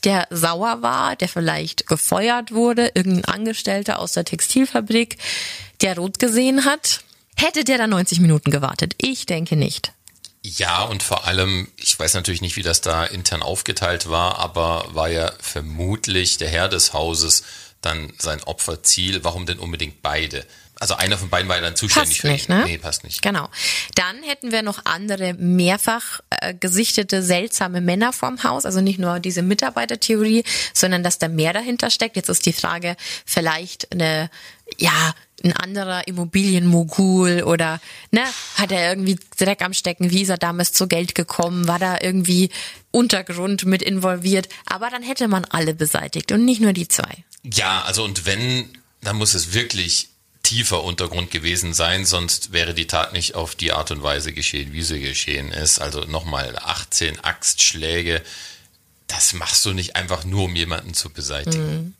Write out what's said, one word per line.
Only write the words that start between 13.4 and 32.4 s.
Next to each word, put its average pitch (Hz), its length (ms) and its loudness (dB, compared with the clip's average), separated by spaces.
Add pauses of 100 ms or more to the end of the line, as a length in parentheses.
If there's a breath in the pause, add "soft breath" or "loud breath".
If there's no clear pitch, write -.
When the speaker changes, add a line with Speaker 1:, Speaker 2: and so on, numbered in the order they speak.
Speaker 2:
aufgeteilt 87 680 -2
war, 87 300 2
aber 85 540 0
war 80 140 0
ja 82 320 -2
vermutlich 90 1000 -2
der 80 100 -2
Herr 85 200 2
des 87 240 2
Hauses 80 520 2 (360 loud breath)
dann 80 380 -4
sein 76 240 -4
Opferziel. 85 840 0
Warum 85 220 -2
denn 87 120 -4
unbedingt 82 440 -8
beide? 73 420 -2 (360 loud breath)
Also - 140 0
einer 95 240 0
von 90 100 -6
beiden 90 200 0
war 90 80 0
ja 87 60 0
dann 85 120 -4
zuständig - 440 2
Speaker 1:
Passt - 20 -4
Speaker 2:
für 151 80 0
Speaker 1:
nicht, 143 200 0
Speaker 2:
ihn. 180 80 4
Speaker 1:
ne? 226 80 4
Speaker 2:
Nee, 82 140 -2
passt - 240 -6
nicht. - 180 -8
Speaker 1:
Genau. 190 280 -2 (480 loud breath)
Dann 190 260 0
hätten 277 300 -4
wir 226 100 2
noch 208 220 -4
andere 185 500 -2
mehrfach, 180 840 2 (100)
äh, - 240 -2
gesichtete 190 640 0
seltsame 180 600 0
Männer 196 320 2
vorm 254 320 -4
Haus. 254 200 0
Also 190 160 0
nicht 190 200 2
nur 175 180 0
diese 175 240 -2
Mitarbeitertheorie, 220 1000 2 (280 loud breath)
sondern 185 300 2
dass 180 160 0
da 165 80 0
mehr 160 260 2
dahinter 240 380 -2
steckt. 226 240 0
Jetzt - 140 -2
ist - 180 2